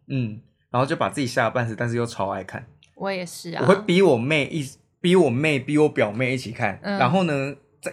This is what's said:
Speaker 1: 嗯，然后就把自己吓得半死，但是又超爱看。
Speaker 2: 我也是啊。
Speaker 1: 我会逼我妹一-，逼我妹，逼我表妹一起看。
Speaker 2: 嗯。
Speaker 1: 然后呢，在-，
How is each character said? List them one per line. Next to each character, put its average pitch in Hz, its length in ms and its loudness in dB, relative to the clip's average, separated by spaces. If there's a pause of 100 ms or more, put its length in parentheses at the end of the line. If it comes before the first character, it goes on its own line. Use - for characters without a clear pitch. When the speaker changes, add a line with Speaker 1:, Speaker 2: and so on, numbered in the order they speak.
Speaker 1:
嗯， 120 320 -4 (300)
然 123 100 0
后 139 60 2
就 156 80 -4
把 - 140 0
自 - 120 -4
己 131 60 0
吓 120 180 0
得 110 60 2
半 120 160 -2
死， 113 80 -6
但 120 140 -4
是 117 80 -2
又 120 80 0
超 98 260 -6
爱 98 140 -8
看。 - 200 -12 (320)
Speaker 2:
我 196 140 -6
也 185 140 -6
是 170 280 -14
啊。 - 100 -6
Speaker 1:
我 143 40 2
会 185 80 8 (120)
逼 180 160 4
我 156 140 6
妹 139 320 0
一-， 160 140 -4 (380)
逼 180 160 4
我 160 140 6
妹， 143 280 0
逼 147 200 -2
我 151 100 6
表 117 240 0
妹 123 220 -2
一 - 20 -2
起 117 160 -10
看。 104 300 -4
Speaker 2:
嗯。 202 160 -4
Speaker 1:
然 127 120 4
后 185 140 2
呢， 139 320 -2 (240)
在-， - 120 -8